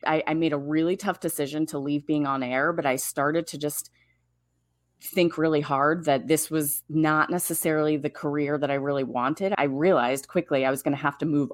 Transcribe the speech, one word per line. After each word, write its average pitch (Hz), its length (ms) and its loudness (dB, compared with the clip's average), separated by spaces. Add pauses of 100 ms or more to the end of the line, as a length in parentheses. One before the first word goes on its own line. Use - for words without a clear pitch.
I, 156 220 2
I 156 60 0
made 160 180 2
a 147 60 0
really 156 400 0
tough 190 240 -4
decision 151 460 -2
to 151 120 -6
leave 143 260 -2
being 147 220 0
on 135 160 0
air, 131 300 0
but 165 120 -2
I 131 120 2
started 151 500 -2
to - 100 -10
just 147 320 -6 (1120)
think 170 340 0
really 156 240 2
hard 151 440 0
that 139 220 2
this 151 240 0
was 151 360 -2
not 156 420 2
necessarily 156 680 0
the 143 120 -4
career 147 480 -2
that 139 120 -2
I 139 60 0
really 139 280 0
wanted. 185 540 -2
I 139 60 2
realized 139 640 2
quickly 143 380 0
I 131 40 2
was 139 140 -2
gonna 143 140 2
have 143 220 -2
to 156 60 -2
move 147 280 0